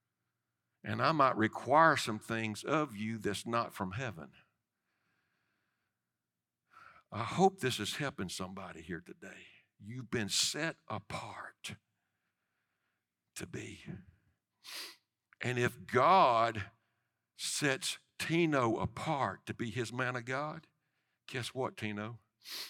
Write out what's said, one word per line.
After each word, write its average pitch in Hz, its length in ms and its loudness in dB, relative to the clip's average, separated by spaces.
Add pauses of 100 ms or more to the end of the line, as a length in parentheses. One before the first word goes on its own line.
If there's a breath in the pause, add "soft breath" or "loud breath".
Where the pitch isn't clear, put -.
(840)
And 110 180 -2
I 139 80 6
might 143 260 6
require 139 600 6
some 110 240 -2
things 113 420 -4
of 143 340 0
you 110 220 -4
that's 101 260 -2
not 117 300 -2
from 92 180 -4
heaven. 101 360 -8 (2750 loud breath)
I 110 140 -4
hope 190 340 4
this 123 220 0
is 101 160 -4
helping 123 320 -4
somebody 92 520 -10
here 82 240 -8
today. - 380 -18 (420)
You've 117 260 -12
been 110 180 -2
set 151 480 0 (120)
apart - 840 -10 (1600)
to - 100 -8
be. - 340 -10 (1600 loud breath)
And 123 180 0
if 120 280 0
God 123 760 6 (720)
sets - 640 -2 (200)
Tino 151 580 4
apart 131 680 -2
to 104 80 -6
be 120 160 -6
his 110 220 -4
man 127 240 -2
of 120 80 -8
God, 151 420 -6 (600)
guess 120 200 -6
what, - 280 -4
Tino? 107 420 -6 (520 loud breath)